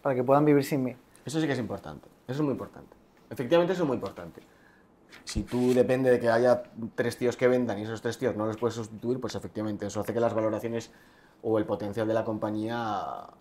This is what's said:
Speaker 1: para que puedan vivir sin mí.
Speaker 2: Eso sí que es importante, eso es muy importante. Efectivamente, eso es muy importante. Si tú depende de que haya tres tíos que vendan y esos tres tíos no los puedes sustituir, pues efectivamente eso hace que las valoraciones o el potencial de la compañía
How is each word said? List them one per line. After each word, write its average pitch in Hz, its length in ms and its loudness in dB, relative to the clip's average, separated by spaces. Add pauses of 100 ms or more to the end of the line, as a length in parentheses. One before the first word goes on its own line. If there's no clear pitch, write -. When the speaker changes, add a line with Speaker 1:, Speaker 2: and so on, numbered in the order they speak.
Speaker 1:
para 139 120 0
que 123 80 0
puedan 139 220 6
vivir 143 200 6
sin 143 200 -2
mí. 120 100 -6 (300)
Speaker 2:
Eso 147 160 -4
sí 160 60 0
que 139 80 0
es 123 40 -2
importante, 98 500 -10 (200)
eso 135 120 -4
es 156 40 0
muy 139 80 0
importante. - 420 -12 (360)
Efectivamente, 165 420 2
eso 180 120 0
es - 40 2
muy 127 60 0
importante. 92 480 -8 (840)
Si 107 200 -6
tú 123 280 2
depende 127 380 4
de 120 100 6
que 117 80 2
haya 120 340 6 (320)
tres 117 220 -2
tíos 120 220 0
que 127 100 4
vendan 123 300 2
y 107 60 -6
esos 110 180 -8
tres 117 160 -4
tíos 110 180 0
no 107 80 -2
los 110 140 -4
puedes 113 160 -2
sustituir, 113 440 -6
pues 113 160 -8
efectivamente 104 520 -6
eso 101 140 -6
hace 101 120 -4
que 113 80 -2
las 113 140 2
valoraciones 110 560 -2 (520)
o 110 140 2
el 104 80 2
potencial 104 420 -4
de 110 60 0
la 110 120 0
compañía 107 1040 -4 (120)